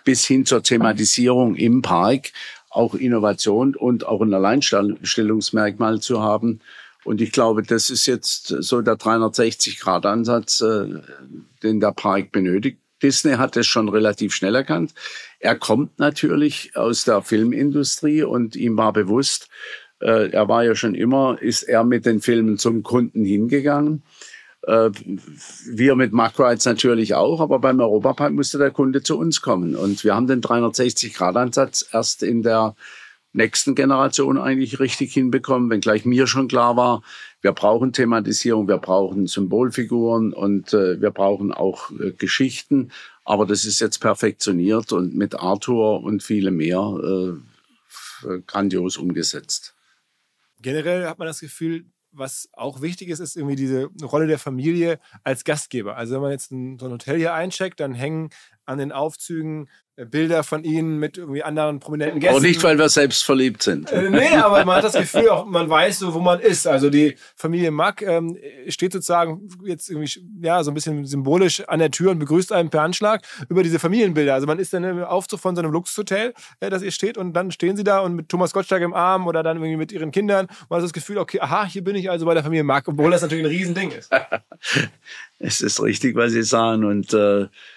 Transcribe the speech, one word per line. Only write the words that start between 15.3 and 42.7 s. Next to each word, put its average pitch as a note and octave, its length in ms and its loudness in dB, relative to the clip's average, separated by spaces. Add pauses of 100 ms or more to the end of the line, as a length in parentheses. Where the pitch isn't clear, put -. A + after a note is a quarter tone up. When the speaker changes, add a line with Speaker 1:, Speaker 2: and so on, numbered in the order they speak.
Speaker 1:
Er A#2 160 0
kommt - 420 -2
natürlich D3 800 0
aus A#2 280 0
der G#2+ 180 2
Filmindustrie C#3 1000 0
und A#2+ 320 -2
ihm A2+ 220 0
war A2 160 2
bewusst, G#2+ 560 0 (520)
äh, A2 300 2
er G#2 180 2
war A2+ 140 2
ja A#2 120 4
schon G#2+ 200 -2
immer, B2+ 460 2
ist A#2 220 -2
er A2+ 220 2
mit A#2+ 200 2
den A2+ 160 2
Filmen A2 380 2
zum A2+ 240 0
Kunden A#2 420 0
hingegangen. C#3+ 760 0 (640)
Äh, A2+ 240 4 (760)
wir B2 320 2
mit B2+ 160 2
Mack A2+ 260 2
Rides A#2+ 280 4
natürlich A#2 480 2
auch, C3+ 260 2
aber C#3+ 200 0
beim B2+ 200 4
Europapark B2 540 2
musste C#3+ 240 -2
der C#3 140 2
Kunde C3+ 300 0
zu D#3 140 -2
uns D#3 240 -2
kommen. F2+ 340 0
Und G2 300 -2
wir G#2 100 2
haben A#2+ 120 2
den B2+ 160 2
dreihundertsechzig A#2+ 720 0
Grad F#2 220 0
Ansatz B2 540 0
erst - 320 -2
in A#2 200 0
der A2 340 2 (560)
nächsten A2+ 440 0
Generation C3+ 600 2
eigentlich C3 420 -2
richtig C3 340 -2
hinbekommen, B2+ 560 0
wenngleich G#2+ 340 0
mir B2 220 4
schon B2+ 220 0
klar A#2+ 280 2
war, B2 280 2 (380)
wir G2 100 2
brauchen A#2 400 2
Thematisierung, A2+ 720 0
wir F#2+ 120 2
brauchen F#2+ 500 0
Symbolfiguren A2+ 1040 0
und, G2 420 -2
äh, F2+ 260 2
wir G2+ 120 0
brauchen G2 400 0
auch, - 400 -4
äh, - 180 -6
Geschichten. B2+ 800 -2 (340)